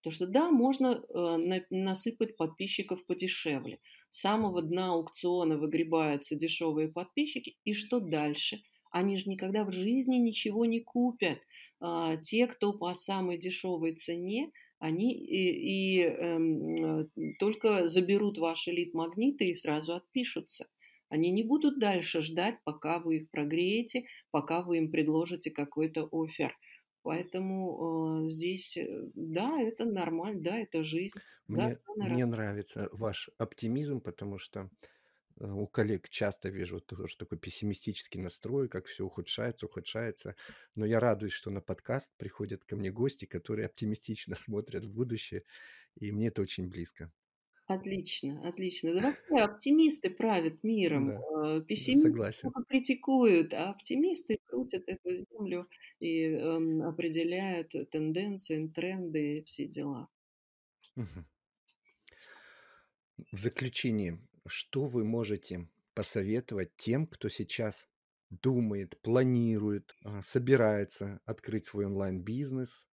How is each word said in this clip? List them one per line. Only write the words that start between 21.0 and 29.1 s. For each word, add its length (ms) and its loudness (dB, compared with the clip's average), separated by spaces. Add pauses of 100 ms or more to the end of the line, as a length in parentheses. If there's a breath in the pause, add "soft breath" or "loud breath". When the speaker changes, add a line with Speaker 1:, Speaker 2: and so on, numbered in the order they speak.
Speaker 1:
Они 220 2
не 120 4
будут 360 4
дальше 420 2
ждать, 420 0
пока 360 -2
вы 180 0
их 120 -8
прогреете, 760 0 (260 loud breath)
пока 300 0
вы 160 0
им 140 0
предложите 600 0
какой-то 600 -2
оффер. 440 -2 (460 loud breath)
Поэтому, 1200 -2
э, 40 -2
здесь, 480 -2
э, 80 -4 (280)